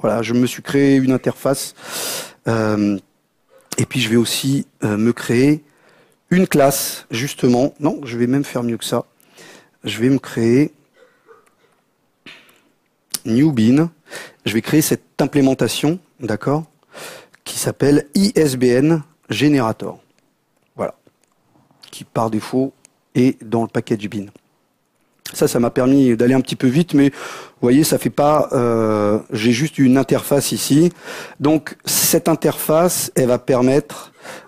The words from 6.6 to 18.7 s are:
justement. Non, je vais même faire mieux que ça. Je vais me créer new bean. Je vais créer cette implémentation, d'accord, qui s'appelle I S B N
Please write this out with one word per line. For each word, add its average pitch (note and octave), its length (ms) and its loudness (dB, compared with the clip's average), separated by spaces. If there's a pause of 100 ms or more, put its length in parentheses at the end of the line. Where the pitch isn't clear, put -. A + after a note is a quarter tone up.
justement. B2 640 0
Non, D3+ 260 -2
je A#2 140 -10
vais A#2+ 80 2
même C#3 180 0
faire B2 200 -6
mieux A#2 140 -4
que - 60 -12
ça. A#2 200 -4 (800)
Je G#2 160 -8
vais B2+ 100 2
me C3+ 80 2
créer A#2+ 540 0 (2500)
new C3+ 280 2
bean. B2+ 360 4 (560)
Je G#2 100 -4
vais A2+ 80 0
créer D#3 200 2
cette - 220 -2 (160)
implémentation, C#3 800 0 (180)
d'accord, C3+ 460 -4 (800)
qui - 140 -10
s'appelle C#3+ 480 0 (100)
I G3 180 2
S D3 220 2
B B2 80 0
N D3 380 2 (280)